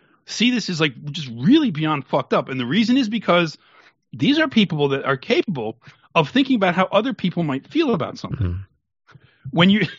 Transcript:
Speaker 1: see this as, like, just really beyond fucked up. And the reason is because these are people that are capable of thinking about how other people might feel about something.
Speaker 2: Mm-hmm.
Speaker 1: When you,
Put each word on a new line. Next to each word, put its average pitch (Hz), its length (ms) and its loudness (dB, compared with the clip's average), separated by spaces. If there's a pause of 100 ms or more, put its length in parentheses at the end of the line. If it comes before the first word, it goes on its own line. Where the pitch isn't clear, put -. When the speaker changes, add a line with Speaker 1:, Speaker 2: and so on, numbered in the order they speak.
(260)
Speaker 1:
see 247 260 0
this 220 180 -4
as, 156 100 -4
like, 151 140 0 (120)
just 143 260 -10
really 214 400 2
beyond 151 340 -2
fucked - 260 -2
up. 147 160 0
And 131 120 -6
the 120 60 -4
reason 220 300 2
is 262 120 0
because 175 500 0 (540)
these 202 260 2
are 320 80 2
people 175 440 2
that 135 140 -4
are 135 120 0
capable 135 600 -2 (360)
of 160 160 2
thinking 262 260 2
about 185 200 2
how 185 80 4
other 220 280 0
people 175 300 -4
might 139 240 -4
feel 294 260 0
about 127 260 -4
something. - 280 -6
Speaker 2:
Mm-hmm. - 680 -12 (340)
Speaker 1:
When 170 200 4
you, 208 120 4 (160)